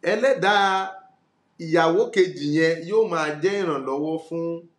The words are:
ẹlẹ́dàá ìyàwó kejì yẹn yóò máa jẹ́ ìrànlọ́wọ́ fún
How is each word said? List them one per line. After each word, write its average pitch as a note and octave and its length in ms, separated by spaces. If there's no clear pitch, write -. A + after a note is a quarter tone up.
ẹlẹ́dàá G3+ 640
ìyàwó E3 500
kejì F3+ 380
yẹn D#3+ 340
yóò G3+ 260
máa D#3+ 260
jẹ́ F3 220
ìrànlọ́wọ́ D3+ 640
fún E3 280